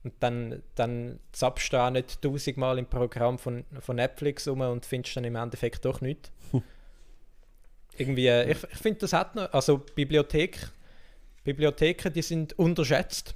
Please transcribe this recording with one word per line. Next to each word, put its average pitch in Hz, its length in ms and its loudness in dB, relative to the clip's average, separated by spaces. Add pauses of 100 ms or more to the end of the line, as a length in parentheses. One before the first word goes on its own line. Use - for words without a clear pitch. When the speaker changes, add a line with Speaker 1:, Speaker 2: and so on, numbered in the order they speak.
Speaker 1:
Und 120 160 -10
dann, 120 420 -2 (140)
dann 120 420 -2 (140)
zappst - 420 0
du 131 40 4
auch 123 120 4
nicht 127 320 -2
tausendmal 135 560 0
im 123 80 -2
Programm 123 540 0
von, 123 260 -6 (140)
von 123 160 -4
Netflix 131 520 -2
rum 135 140 -2
und 123 240 -2
findest 123 320 -4
dann 123 60 -4
im 117 120 -4
Endeffekt 117 500 -4
doch 131 160 0
nichts. 135 300 -6 (200)
Speaker 2:
Hm. 127 100 2 (1400)
Speaker 1:
Irgendwie, 127 300 2
äh, 120 240 6
ich, 156 120 2
ich - 140 -14
find, 214 240 0
das 196 100 0
hat - 220 2
noch, 196 200 -4
also 139 260 4 (160)
Bibliothek-, 147 720 2 (760)
Bibliotheken, 151 720 2
die 165 80 0
sind 160 380 -4
unterschätzt. 165 760 2